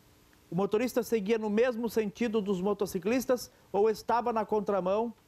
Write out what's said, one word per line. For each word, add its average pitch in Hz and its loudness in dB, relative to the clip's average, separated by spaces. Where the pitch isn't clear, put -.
o 165 -6
motorista 214 0
seguia 220 0
no 220 -2
mesmo 233 2
sentido 220 0
dos 190 0
motociclistas 208 0
ou 202 4
estava 233 0
na 220 0
contramão, 208 0